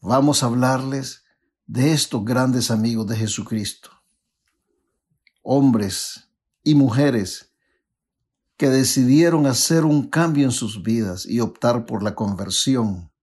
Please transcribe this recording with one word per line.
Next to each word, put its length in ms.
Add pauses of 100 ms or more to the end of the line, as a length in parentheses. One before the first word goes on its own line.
Vamos 420
a 40
hablarles 760 (420)
de 260
estos 320
grandes 460
amigos 380
de 80
Jesucristo, 720 (1500)
hombres 880 (320)
y 140
mujeres 760 (1040)
que 120
decidieron 760
hacer 380
un 240
cambio 360
en 80
sus 300
vidas 440
y 140
optar 440
por 180
la 120
conversión 960 (120)